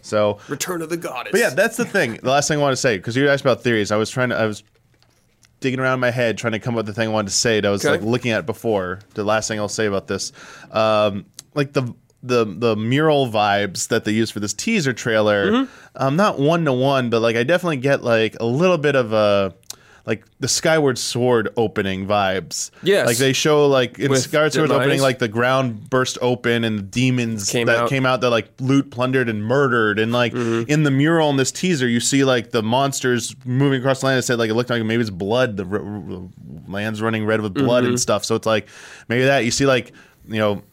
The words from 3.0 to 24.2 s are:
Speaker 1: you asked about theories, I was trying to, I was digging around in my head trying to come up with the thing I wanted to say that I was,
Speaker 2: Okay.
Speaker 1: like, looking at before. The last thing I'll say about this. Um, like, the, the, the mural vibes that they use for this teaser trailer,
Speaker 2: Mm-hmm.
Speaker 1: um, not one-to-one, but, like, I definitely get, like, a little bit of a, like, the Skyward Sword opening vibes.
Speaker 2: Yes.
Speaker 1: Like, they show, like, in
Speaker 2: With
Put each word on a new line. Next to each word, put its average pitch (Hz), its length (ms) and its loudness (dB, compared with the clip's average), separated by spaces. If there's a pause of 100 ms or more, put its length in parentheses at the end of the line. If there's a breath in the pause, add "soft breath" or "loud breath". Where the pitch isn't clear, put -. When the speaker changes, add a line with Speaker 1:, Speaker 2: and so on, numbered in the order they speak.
Speaker 1:
you 143 140 4
asked 139 120 2
about 120 220 0
theories, 110 280 0
I 104 40 0
was 107 140 0
trying 127 200 -2
to, - 80 -2
I 113 80 2
was 107 180 -4 (1000)
digging 127 180 -2
around 131 140 0
in 127 80 -2
my 123 100 2
head 113 260 0
trying 117 160 -4
to 110 60 -4
come 117 140 -4
up 117 60 -2
with 107 80 -4
the 107 60 -10
thing 113 140 -2
I 110 40 -2
wanted 107 180 0
to - 60 -6
say 110 260 2
that 101 60 0
I 101 40 2
was, 101 140 -2
Speaker 2:
Okay. - 60 2
Speaker 1:
like, 117 100 0
looking 117 300 -2
at 98 140 -2
before. 98 540 -4 (140)
The 107 100 -6
last 107 240 0
thing 110 120 -4
I'll 104 100 -4
say 110 160 -2
about 98 220 -2
this. - 260 -6 (380 loud breath)
Um, 107 540 0 (280)
like, 143 200 -2
the, 127 200 -2 (300)
the, 123 220 2
the 110 300 -2
mural 139 540 2
vibes 104 600 0
that 113 140 0
they 107 80 -2
use 110 200 0
for - 80 -8
this 101 140 -6
teaser 170 400 -2
trailer, 107 580 0
Speaker 2:
Mm-hmm. - 520 -4
Speaker 1:
um, 135 120 0
not 196 240 0
one-to-one, 135 720 2
but, 113 100 2
like, 117 140 2
I 120 80 2
definitely 170 340 0
get, 139 260 0
like, 113 360 2
a 113 60 -2
little 165 340 2
bit 143 160 0
of 120 180 2
a, 101 400 2 (520 loud breath)
like, 113 180 -4 (160)
the 131 80 -4
Skyward 147 520 2
Sword 120 580 0
opening 98 500 -2
vibes. 98 640 -2 (140 loud breath)
Speaker 2:
Yes. 175 240 2
Speaker 1:
Like, 120 100 0
they 135 160 2
show, 147 340 4
like, 127 320 2
in 135 120 0
Speaker 2:
With 131 100 2